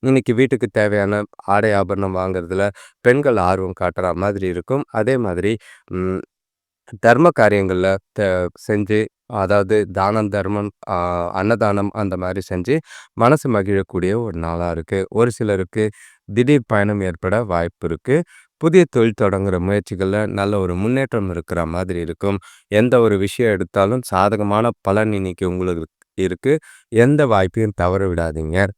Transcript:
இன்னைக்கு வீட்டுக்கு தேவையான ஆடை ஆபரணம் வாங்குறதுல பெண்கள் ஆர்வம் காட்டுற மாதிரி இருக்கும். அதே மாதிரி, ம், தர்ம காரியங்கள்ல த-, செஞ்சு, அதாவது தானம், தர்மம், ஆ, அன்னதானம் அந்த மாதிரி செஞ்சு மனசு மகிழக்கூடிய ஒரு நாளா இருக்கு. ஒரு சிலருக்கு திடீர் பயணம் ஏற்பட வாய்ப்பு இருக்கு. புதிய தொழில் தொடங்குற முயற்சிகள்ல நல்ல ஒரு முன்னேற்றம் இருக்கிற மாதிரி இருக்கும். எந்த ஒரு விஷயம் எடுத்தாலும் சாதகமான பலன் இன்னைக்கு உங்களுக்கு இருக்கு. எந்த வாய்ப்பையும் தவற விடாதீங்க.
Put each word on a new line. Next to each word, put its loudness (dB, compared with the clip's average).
இன்னைக்கு 2
வீட்டுக்கு 0
தேவையான 0
ஆடை 2
ஆபரணம் -2
வாங்குறதுல -2
பெண்கள் 4
ஆர்வம் 0
காட்டுற -2
மாதிரி -2
இருக்கும். -4
அதே 0
மாதிரி, -2
ம், -4
தர்ம 6
காரியங்கள்ல 2
த-, 0
செஞ்சு, 0
அதாவது 2
தானம், 0
தர்மம், -4
ஆ, -2
அன்னதானம் 0
அந்த -4
மாதிரி -4
செஞ்சு -4
மனசு 4
மகிழக்கூடிய 0
ஒரு -6
நாளா -4
இருக்கு. -4
ஒரு 0
சிலருக்கு -2
திடீர் 2
பயணம் 0
ஏற்பட -2
வாய்ப்பு -4
இருக்கு. -2
புதிய 6
தொழில் 2
தொடங்குற 0
முயற்சிகள்ல -2
நல்ல -2
ஒரு -2
முன்னேற்றம் -2
இருக்கிற -6
மாதிரி -6
இருக்கும். -4
எந்த 4
ஒரு 4
விஷயம் 0
எடுத்தாலும் 0
சாதகமான 0
பலன் 0
இன்னைக்கு -4
உங்களுக்கு -4
இருக்கு. -2
எந்த 4
வாய்ப்பையும் 0
தவற 0
விடாதீங்க. -2